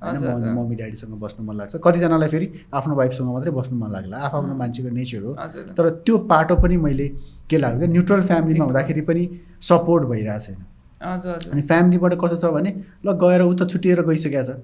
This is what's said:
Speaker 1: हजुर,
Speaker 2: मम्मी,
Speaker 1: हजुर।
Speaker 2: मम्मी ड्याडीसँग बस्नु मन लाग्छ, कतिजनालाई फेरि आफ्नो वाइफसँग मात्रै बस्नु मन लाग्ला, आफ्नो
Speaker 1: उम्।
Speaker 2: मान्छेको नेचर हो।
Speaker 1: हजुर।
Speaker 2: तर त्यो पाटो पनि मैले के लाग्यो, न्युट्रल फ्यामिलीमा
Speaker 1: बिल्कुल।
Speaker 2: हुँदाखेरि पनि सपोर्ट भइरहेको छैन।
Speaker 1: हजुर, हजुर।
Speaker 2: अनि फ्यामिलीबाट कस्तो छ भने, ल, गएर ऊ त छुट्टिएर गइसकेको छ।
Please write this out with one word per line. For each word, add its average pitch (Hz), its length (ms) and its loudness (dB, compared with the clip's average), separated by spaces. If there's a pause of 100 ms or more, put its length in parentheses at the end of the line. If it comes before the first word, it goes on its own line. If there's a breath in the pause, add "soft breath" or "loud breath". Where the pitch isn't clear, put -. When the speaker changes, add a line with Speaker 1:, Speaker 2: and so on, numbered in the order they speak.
Speaker 1:
हजुर, 139 260 -4
Speaker 2:
मम्मी, 120 120 -2
Speaker 1:
हजुर। 113 120 -2
Speaker 2:
मम्मी 120 220 -4
ड्याडीसँग 110 360 -12
बस्नु 107 400 -10
मन 107 60 -8
लाग्छ, 101 260 -10
कतिजनालाई 165 460 2
फेरि 160 240 -4 (200 loud breath)
आफ्नो 139 220 -2
वाइफसँग 131 320 0
मात्रै 127 240 -4
बस्नु 127 340 -4
मन 107 60 -8
लाग्ला, 95 260 -10
आफ्नो 143 220 -6
Speaker 1:
उम्। 139 200 -6
Speaker 2:
मान्छेको 123 300 -6
नेचर 120 340 -6
हो। 131 160 -8
Speaker 1:
हजुर। - 220 -12
Speaker 2:
तर - 280 0
त्यो 202 280 2
पाटो 165 380 4
पनि 175 220 4
मैले 139 340 0 (380 loud breath)
के 156 80 2
लाग्यो, 127 300 0
न्युट्रल 180 340 4
फ्यामिलीमा 160 440 2
Speaker 1:
बिल्कुल। - 0 -
Speaker 2:
हुँदाखेरि 147 360 0
पनि 175 380 -2 (220 loud breath)
सपोर्ट 165 420 4
भइरहेको 107 360 -4
छैन। 98 160 -14 (480)
Speaker 1:
हजुर, 180 280 -6
हजुर। 170 200 -8
Speaker 2:
अनि 147 100 -2
फ्यामिलीबाट 175 520 4
कस्तो 170 220 0
छ 165 180 0
भने, 180 280 -2 (240 loud breath)
ल, 202 60 0
गएर 180 300 6
ऊ 180 120 4
त 180 160 0
छुट्टिएर 180 320 2
गइसकेको 156 420 0
छ। 123 60 -6 (140)